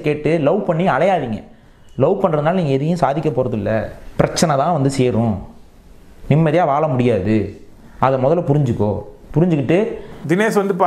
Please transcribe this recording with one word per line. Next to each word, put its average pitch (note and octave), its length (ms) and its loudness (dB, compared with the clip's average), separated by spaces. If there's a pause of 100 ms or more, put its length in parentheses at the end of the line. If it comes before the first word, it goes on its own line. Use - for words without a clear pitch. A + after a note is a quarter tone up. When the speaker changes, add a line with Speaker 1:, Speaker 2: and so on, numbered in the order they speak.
Speaker 1:
கேட்டு D3+ 240 -2 (160)
love F3+ 220 2
பண்ணி F3 260 0
அலையாதீங்க. C#3 460 0 (640)
Love F#3+ 180 0
பண்றதுனால D#3 380 0
நீங்க D3 180 0
எதையும் D#3 240 -2
சாதிக்க D3 280 0
போறது B2 300 -2
இல்ல, G#2 120 -2 (480)
பிரச்சனை D3 420 2
தான் E3+ 160 0
வந்து C3+ 180 0
சேரும், A#2 400 2 (920)
நிம்மதியா D#3+ 420 4
வாழ D3 120 0 (100)
முடியாது. A2+ 420 2 (720)
அதை C3+ 180 2
முதல்ல E3 240 2
புரிஞ்சுக்கோ. A#2+ 440 0 (420)
புரிஞ்சுக்கிட்டு D#3 440 2 (520)
Speaker 2:
தினேஷ் G3+ 280 2
வந்து G3 160 0
இப்ப F3+ 120 0